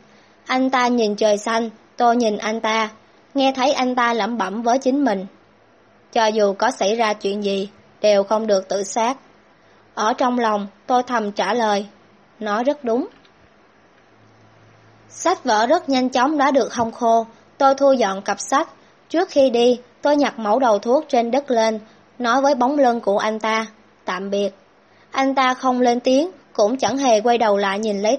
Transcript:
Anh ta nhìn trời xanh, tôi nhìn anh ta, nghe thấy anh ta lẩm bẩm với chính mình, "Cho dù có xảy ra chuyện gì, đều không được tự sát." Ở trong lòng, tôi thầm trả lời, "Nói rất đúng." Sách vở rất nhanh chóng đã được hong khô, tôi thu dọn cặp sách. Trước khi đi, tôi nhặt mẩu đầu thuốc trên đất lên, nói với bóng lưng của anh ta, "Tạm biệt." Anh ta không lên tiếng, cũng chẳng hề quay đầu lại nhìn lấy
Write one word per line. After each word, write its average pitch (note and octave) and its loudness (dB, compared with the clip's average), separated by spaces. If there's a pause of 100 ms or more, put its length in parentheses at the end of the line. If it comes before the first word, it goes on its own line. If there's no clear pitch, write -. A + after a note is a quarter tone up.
(460)
Anh C4 0
ta B3 0
nhìn A3+ 0
trời G#3 2
xanh, A3+ -4 (260)
tôi A#3+ 2
nhìn G#3+ 0
anh A3 -6
ta, A3 -2 (460)
nghe C4+ 2
thấy C4 0
anh B3+ -2
ta A#3+ 0
lẩm A3+ -2
bẩm G3 -6
với A#3 2
chính C4 0
mình, G3 -2 (840)
"Cho A3+ 2
dù G#3+ 2
có A3+ 0
xảy G#3+ -2
ra A3+ 0
chuyện G#3 -4
gì, G3 -4 (320)
đều G3+ 4
không A3 -2
được F#3+ 0
tự G3 -4
sát." A#3+ -2 (800)
Ở A3 0
trong B3 0
lòng, G#3+ -2 (200)
tôi B3 2
thầm A#3 -4
trả G3+ -2
lời, G#3 0 (540)
"Nói G#3+ -4
rất C#4+ -2
đúng." B3 -2 (2000)
Sách - -4
vở A3 2
rất E4+ 0
nhanh B3+ 0
chóng C4+ 0
đã C#4 2
được B3 0
hong A3+ -4
khô, A3+ 0 (320)
tôi C4+ 4
thu C4+ 4
dọn G3 0
cặp - -4
sách. D4 -2 (400)
Trước F#4 -2
khi C4+ 4
đi, A#3+ 2 (220)
tôi D4 2
nhặt C#4 -2
mẩu A3 0
đầu A#3 4
thuốc B3 0
trên A#3 0
đất C#4 -2
lên, A3 0 (380)
nói B3 0
với C#4+ 2
bóng B3+ 0
lưng A#3+ 2
của G3+ 0
anh A3 -2
ta, A3 -2 (380)
"Tạm F#3 -8
biệt." G3+ -2 (600)
Anh C4+ -2
ta B3+ 0
không B3+ -2
lên B3 2
tiếng, C4+ 0 (220)
cũng A3+ 0
chẳng B3 -2
hề A#3+ 2
quay A#3 2
đầu G#3+ 2
lại G3+ -2
nhìn G#3 -4
lấy A3 2